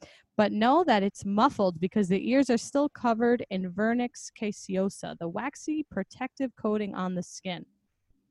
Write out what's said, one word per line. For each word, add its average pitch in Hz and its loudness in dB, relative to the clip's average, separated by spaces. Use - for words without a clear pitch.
But 208 4
know 247 4
that 220 4
it's - -2
muffled 202 2
because 190 0
the 190 0
ears 269 4
are - 4
still 285 0
covered 240 0
in 185 -4
vernix 233 -2
caseosa, 190 -4
the 170 -6
waxy 277 -6
protective - -8
coating 214 -4
on 185 -4
the 175 -4
skin. - -10